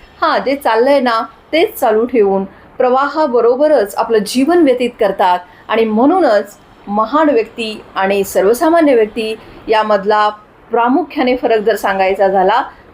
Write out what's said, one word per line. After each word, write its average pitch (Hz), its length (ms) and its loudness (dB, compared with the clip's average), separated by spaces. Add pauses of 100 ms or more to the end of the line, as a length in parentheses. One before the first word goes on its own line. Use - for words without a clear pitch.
(200)
हां, 294 240 0
जे 269 120 -2
चाललंय 262 440 2
ना, 233 220 -2 (300)
तेच 339 260 0
चालू 220 260 0
ठेवून 202 400 0 (340)
प्रवाहाबरोबरच 254 1160 0
आपलं 226 320 -2
जीवन 302 360 0
व्यतीत 247 280 2 (100)
करतात 190 380 0 (300)
आणि 226 160 0
म्हणूनच 226 760 0 (300)
महान 226 420 0
व्यक्ती 220 500 -4 (140)
आणि 196 300 0
सर्वसामान्य 285 680 2
व्यक्ती 220 400 -2 (340)
यामधला 214 600 0 (420)
प्रामुख्याने 254 680 0
फरक 233 220 0
जर 208 180 0
सांगायचा 190 520 0
झाला, 196 340 2 (320)